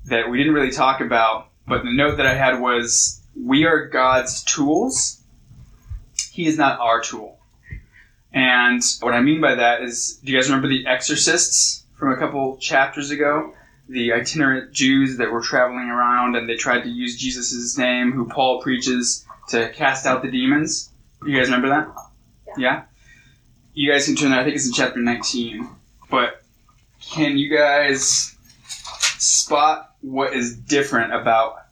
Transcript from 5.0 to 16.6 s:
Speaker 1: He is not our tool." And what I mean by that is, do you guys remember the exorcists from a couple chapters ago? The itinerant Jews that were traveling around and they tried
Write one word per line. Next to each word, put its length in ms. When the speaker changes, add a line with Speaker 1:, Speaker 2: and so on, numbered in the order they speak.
Speaker 1:
He 140
is 120
not 220
our 200
tool." 380
And 500
what 140
I 60
mean 200
by 140
that 280
is, 420
do 80
you 60
guys 100
remember 180
the 200
exorcists 1000
from 160
a 60
couple 400
chapters 540
ago? 440
The 240
itinerant 600
Jews 460
that 120
were 100
traveling 480
around 460
and 140
they 80
tried 260